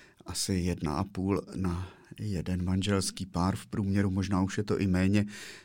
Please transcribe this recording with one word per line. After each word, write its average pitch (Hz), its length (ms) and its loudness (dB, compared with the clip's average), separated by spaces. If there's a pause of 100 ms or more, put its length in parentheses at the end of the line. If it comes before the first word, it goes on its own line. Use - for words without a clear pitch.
(260)
asi - 280 -2
jedna 87 400 0
a 90 100 0
půl 95 360 0 (140)
na 90 340 -2 (300)
jeden 92 460 -2
manželský 95 600 0
pár 90 300 0
v - 100 -10
průměru, 98 440 2
možná 95 320 0
už 95 160 -2
je 107 60 0
to 104 140 0
i 101 80 2
méně, 95 400 4 (380)